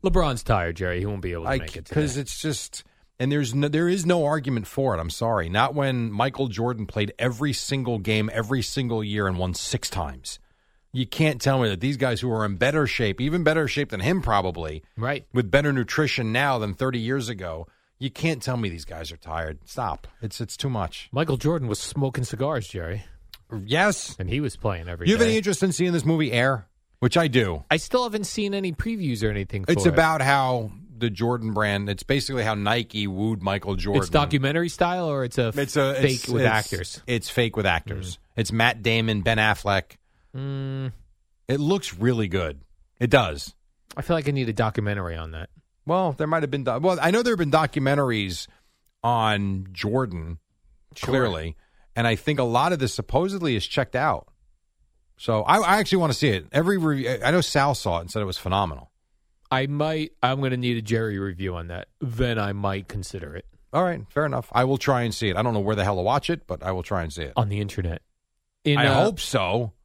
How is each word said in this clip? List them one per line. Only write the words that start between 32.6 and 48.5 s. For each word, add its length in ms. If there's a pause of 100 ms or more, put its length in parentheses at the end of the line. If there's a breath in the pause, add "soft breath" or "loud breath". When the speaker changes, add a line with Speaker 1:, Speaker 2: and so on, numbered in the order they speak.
Speaker 2:
wooed 360
Michael 340
Jordan. 260
Speaker 1:
It's 80
documentary 580
style, 400
or 160
it's 140
a 180
Speaker 2:
It's 200
a, 180
Speaker 1:
fake 100 (200)
Speaker 2:
it's, 40
Speaker 1:
with 140
Speaker 2:
it's, 80
Speaker 1:
actors? 560
Speaker 2:
it's 240
fake 260
with 80
actors. 520
Speaker 1:
Mm. 20 (180)
Speaker 2:
It's 160
Matt 300
Damon, 400
Ben 160
Affleck. 580 (400)
Speaker 1:
Mm. 560 (560)
Speaker 2:
It 100
looks 360
really 340
good. 320 (400)
It 100
does. 440 (420)
Speaker 1:
I 60
feel 120
like 140
I 40
need 180
a 20
documentary 640
on 160
that. 160 (380)
Speaker 2:
Well, 260
there 140
might 160
have 80
been 140
do-, 140
well, 220
I 100
know 120
there 100
have 60
been 120
documentaries 960 (560 soft breath)